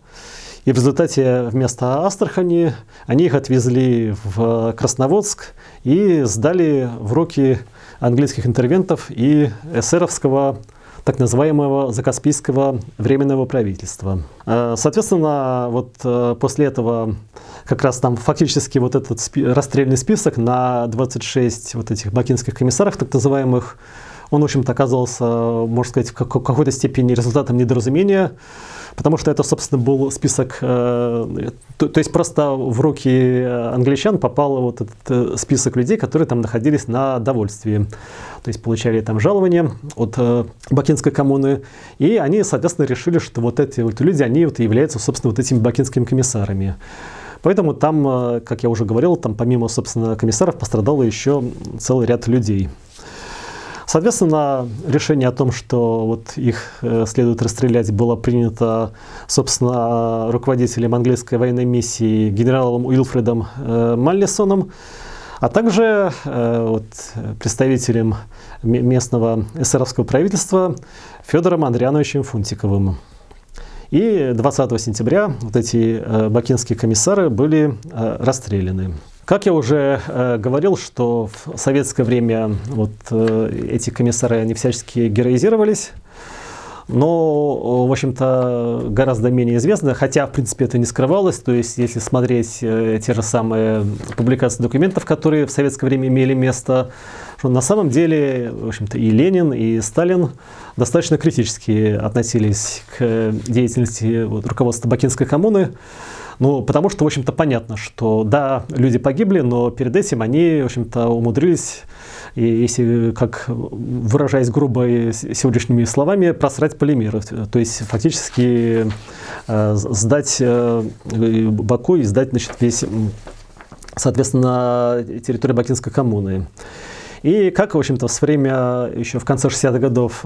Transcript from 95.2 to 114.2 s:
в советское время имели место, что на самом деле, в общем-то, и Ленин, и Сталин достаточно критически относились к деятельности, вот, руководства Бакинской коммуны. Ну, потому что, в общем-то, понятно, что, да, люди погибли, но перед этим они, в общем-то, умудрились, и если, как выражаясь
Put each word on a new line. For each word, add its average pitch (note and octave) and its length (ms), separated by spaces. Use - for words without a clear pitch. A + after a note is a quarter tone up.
в - 40
советское C#3 360
время C3 200
имели C3 280
место, B2+ 560
что C3 100
на B2+ 120
самом G3 280
деле, C#3 600
в A2 160
общем-то, A2 320
и A2+ 100
Ленин, D#3+ 440
и A2+ 280
Сталин F3 480
достаточно D#3+ 400
критически A2 800
относились G#2+ 840
к A2+ 360
деятельности, A#2 760
вот, G#2+ 220
руководства A#2 420
Бакинской C3 380
коммуны. G3 460
Ну, C3+ 260
потому D3 260
что, D#3+ 160
в - 20
общем-то, C#3+ 240
понятно, A2+ 460
что, A2 480
да, C3+ 420
люди B2+ 300
погибли, F3+ 420
но A#2+ 300
перед A#2+ 260
этим F#3+ 260
они, D3+ 420
в - 20
общем-то, A#2 420
умудрились, A#2+ 760
и A#2+ 80
если, A#2 680
как A2+ 360
выражаясь B2 1040